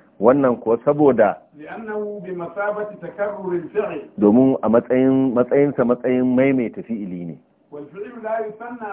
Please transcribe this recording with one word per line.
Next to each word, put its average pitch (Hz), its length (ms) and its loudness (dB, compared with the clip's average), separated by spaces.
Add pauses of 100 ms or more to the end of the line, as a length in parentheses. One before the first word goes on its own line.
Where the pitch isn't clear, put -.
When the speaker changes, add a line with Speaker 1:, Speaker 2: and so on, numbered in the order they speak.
(200)
Speaker 1:
Wannan 123 360 4
kuwa 113 300 0
saboda 135 500 4 (220)
Speaker 2:
لأنه 208 680 -10
بمثابة 196 580 -6 (180)
تكرر 196 500 -6
الفعل. 170 500 -4 (160)
Speaker 1:
domin 120 440 4
a 110 80 0
matsayin, 131 640 2
matsayinsa 127 520 2
matsayin 127 500 2
maimaita 127 480 0
fi'ili 95 420 -8
ne. 80 120 -12 (340)
Speaker 2:
والفعل 202 520 -14
لا 226 220 -4
يثنى 226 480 -12